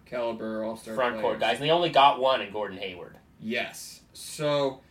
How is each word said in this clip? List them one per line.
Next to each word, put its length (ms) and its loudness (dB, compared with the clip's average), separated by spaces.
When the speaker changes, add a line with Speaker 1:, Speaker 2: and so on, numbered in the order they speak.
Speaker 1:
caliber, 580 -4
All-Star 300 -8
Speaker 2:
Front 280 0
court 180 0
Speaker 1:
players. 0 -
Speaker 2:
guys, 200 2
and 80 -2
they 40 6
only 180 4
got 300 6
one 220 4
in 120 -8
Gordon 240 -6
Hayward. 400 -12
Speaker 1:
Yes. 600 -8
So 760 -2